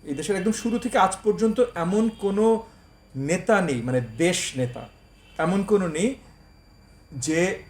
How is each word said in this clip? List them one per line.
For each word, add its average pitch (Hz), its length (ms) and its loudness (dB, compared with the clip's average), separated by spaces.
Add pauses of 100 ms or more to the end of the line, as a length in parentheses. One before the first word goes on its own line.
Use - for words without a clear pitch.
এই 147 100 -8
দেশের 156 220 -2
একদম 190 160 0
শুরু 226 260 -2
থেকে 247 200 0
আজ - 260 4
পর্যন্ত 220 400 2 (100)
এমন 196 340 0
কোনো 214 580 2 (500)
নেতা 180 440 2
নেই, 139 220 -2
মানে, 127 180 0
দেশ 131 560 -2
নেতা 123 320 -6 (500)
এমন 180 240 0
কোনো 196 260 2
নেই 180 260 0 (1000)
যে 165 580 -2